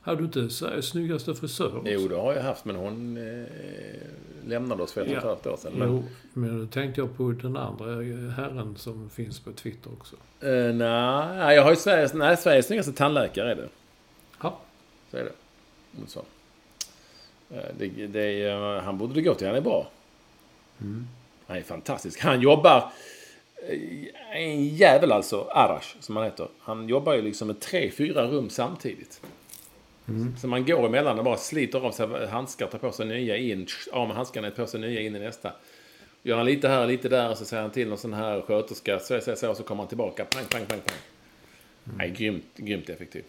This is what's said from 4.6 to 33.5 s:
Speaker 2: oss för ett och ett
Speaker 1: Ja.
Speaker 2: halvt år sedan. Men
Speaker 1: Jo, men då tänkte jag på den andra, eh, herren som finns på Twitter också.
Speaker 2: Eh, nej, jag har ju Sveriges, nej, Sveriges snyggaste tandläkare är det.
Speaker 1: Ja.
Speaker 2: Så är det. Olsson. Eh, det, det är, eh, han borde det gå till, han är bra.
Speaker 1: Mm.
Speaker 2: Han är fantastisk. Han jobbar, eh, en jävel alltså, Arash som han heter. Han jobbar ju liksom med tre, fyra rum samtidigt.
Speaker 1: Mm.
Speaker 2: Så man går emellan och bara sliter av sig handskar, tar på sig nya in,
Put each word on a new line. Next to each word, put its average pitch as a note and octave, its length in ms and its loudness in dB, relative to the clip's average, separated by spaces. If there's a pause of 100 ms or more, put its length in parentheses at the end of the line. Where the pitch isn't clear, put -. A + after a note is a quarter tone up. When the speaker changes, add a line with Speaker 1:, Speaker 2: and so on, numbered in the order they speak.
Speaker 2:
oss F2 100 -6
för G#2+ 80 -4
ett F#2+ 60 0
och C3+ 100 -2
ett B2 60 -4
Speaker 1:
Ja. A#2 60 -2
Speaker 2:
halvt - 180 -4
år - 100 -4
sedan. - 200 -10
Men A#2+ 120 2
Speaker 1:
Jo, B2 160 2 (280)
men A#2 280 -2
då A2 60 -6
tänkte C3+ 340 -4
jag B2+ 160 -4
på B2+ 160 0
den B2 240 -4
andra, A2 360 -6
eh, A#2+ 440 -6
herren B2+ 400 -6
som A2 340 -12
finns A2+ 300 -8
på A#2 120 -14
Twitter - 400 -12
också. - 240 -18 (240)
Speaker 2:
Eh, B2 340 4
nej, C#3 840 6
jag C#3+ 60 12
har C#3+ 80 10
ju D#3+ 60 10
Sveriges, D#3+ 380 4
nej, D#3 220 6
Sveriges D3 300 8
snyggaste G3 260 -2
tandläkare A#2+ 600 2
är F#2+ 40 0
det. B1+ 120 -10 (760)
Speaker 1:
Ja. F3 160 -4 (520)
Speaker 2:
Så B1+ 60 -10
är B1+ 80 -6
det. - 80 -10 (680)
Olsson. - 220 -14 (1300)
Eh, - 80 -12 (200)
det, G2+ 280 -8
det G#2 360 -2
är, G2+ 340 -2
eh, F#2 60 -4
han F#2+ 160 -4
borde A#2 160 -4
det D#3 80 2
gå E3 120 4
till, G2 120 -4
han G#2 100 0
är C3+ 40 2
bra. - 300 0 (920)
Speaker 1:
Mm. A2 260 -8 (400)
Speaker 2:
Han F2+ 100 -8
är F2 60 -8
fantastisk. - 580 -8
Han C3 200 4
jobbar, D3 520 8 (760)
eh, D#3+ 720 -8
en D3+ 260 0
jävel D3+ 440 8
alltså, G#2 280 2 (100)
Arash G2+ 500 4
som G#2+ 160 -8
han A2 80 0
heter. F#2 240 -6 (120)
Han A2 280 -8
jobbar C#3 260 4
ju A#2 80 2
liksom G#2+ 240 -4
med G#2+ 140 -4
tre, D3 300 -2
fyra D3 360 0
rum B2+ 240 -2
samtidigt. - 680 -6 (880)
Speaker 1:
Mm. A#2 280 -4
Speaker 2:
Så C3 120 -8
man B2+ 160 0
går C#3 220 4
emellan B2 320 2
och A2 60 -2
bara A#2+ 120 2
sliter C3+ 440 -2
av B2 120 -2
sig A#2 340 -4
handskar, B2 400 -6
tar - 120 -8
på B2 140 -4
sig A2 140 -6
nya A2+ 300 -2
in, G#2+ 300 -4 (260)